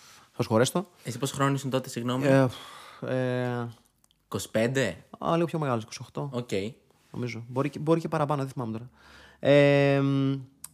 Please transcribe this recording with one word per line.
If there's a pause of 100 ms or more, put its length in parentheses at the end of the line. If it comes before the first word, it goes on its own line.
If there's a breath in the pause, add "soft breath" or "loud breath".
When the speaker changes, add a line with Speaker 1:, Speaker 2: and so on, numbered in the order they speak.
(320 soft breath)
Speaker 1:
Θα
σου
χωρέστο. (160)
Speaker 2:
Εσύ
πόσο
χρόνο
ήσουν
τότε,
συγγνώμη;
Speaker 1:
Ε, (600 loud breath)
ε, (580 soft breath)
Speaker 2:
Είκοσι
πέντε; (280)
Speaker 1:
Α,
λίγο
πιο
μεγάλος,
είκοσι
οκτώ.
Speaker 2:
Οκ. (600)
Speaker 1:
Νομίζω.
Μπορεί
και,
μπορεί
και
παραπάνω,
δεν
θυμάμαι
τώρα. (500 soft breath)
Ε,
μ, (400)